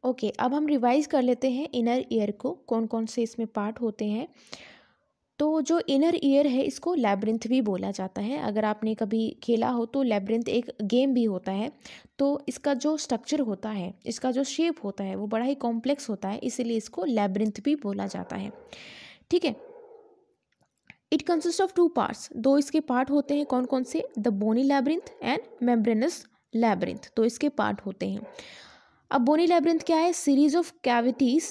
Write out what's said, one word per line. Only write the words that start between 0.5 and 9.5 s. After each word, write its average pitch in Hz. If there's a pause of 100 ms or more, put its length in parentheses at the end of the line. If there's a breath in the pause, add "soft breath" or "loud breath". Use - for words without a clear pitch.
हम 302
रिवाइज 277
कर 285
लेते 247
हैं 269
इनर 240
ईयर 214
को, 247
कौन 226
कौन 226
से 233
इसमें 226
पार्ट 214
होते 220
हैं। 214 (1080 loud breath)
तो 311
जो 330
इनर 311
ईयर 277
है, 254
इसको 285
लैब्रिन्थ 220
भी 254
बोला 196
जाता 196
है। 247
अगर 214
आपने 214
कभी 220
खेला 226